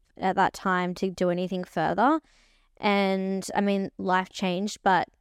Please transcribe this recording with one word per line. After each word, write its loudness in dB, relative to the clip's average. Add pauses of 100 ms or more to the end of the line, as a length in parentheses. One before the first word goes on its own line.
(160)
at 0
that 2
time 0
to -2
do 0
anything -4
further. 0 (580)
And, 0
I 2
mean, 0
life 0
changed, -4
but, 4 (140)